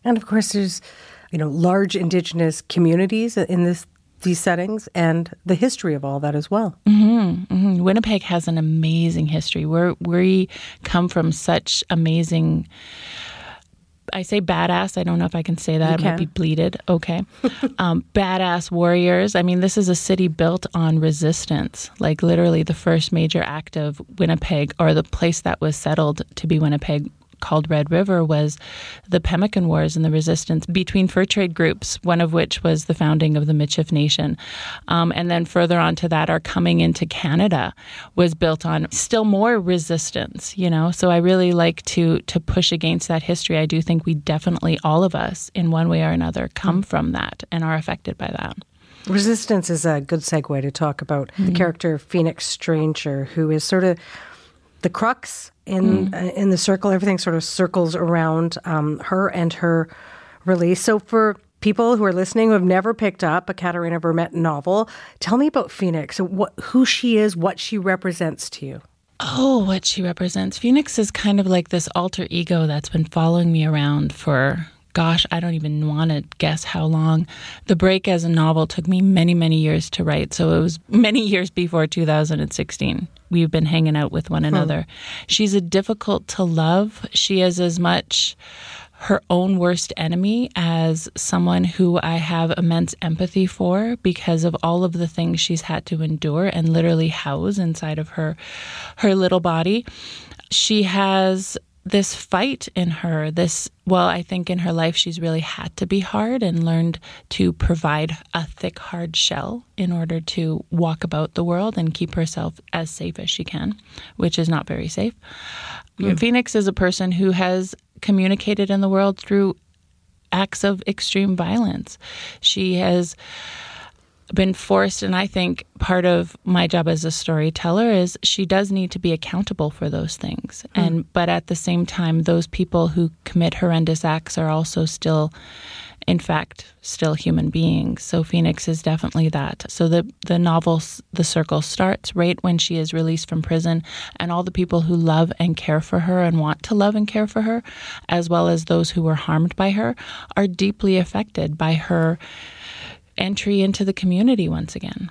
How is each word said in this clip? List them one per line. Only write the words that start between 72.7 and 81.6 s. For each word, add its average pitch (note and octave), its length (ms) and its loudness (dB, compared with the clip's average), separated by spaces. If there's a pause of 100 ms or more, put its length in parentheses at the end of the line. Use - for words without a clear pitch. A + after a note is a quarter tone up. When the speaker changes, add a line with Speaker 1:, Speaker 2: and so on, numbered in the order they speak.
Speaker 2:
been E3 160 0
following E3+ 460 2
me D#3+ 160 4
around D3 460 2
for, D3 520 0 (300)
gosh, E3+ 380 2
I E3+ 80 0
don't E3+ 140 -2
even D3+ 340 -2
wanna D3+ 340 0 (160)
guess D#3 260 0
how E3 200 -4
long. D#3+ 420 2 (400)
The F#3+ 100 4
Break F#3+ 300 2
as F3 160 2
a E3 60 -2
novel D#3+ 400 4
took D#3+ 180 -6
me F#3 160 2
many, F3 320 4
many E3 220 2
years D#3 340 0
to F3 140 -4
write. D3 280 -2
So D#3+ 200 0
it E3 80 4
was E3 180 -2 (100)
many A3 380 4
years F#3+ 240 0
before E3+ 380 0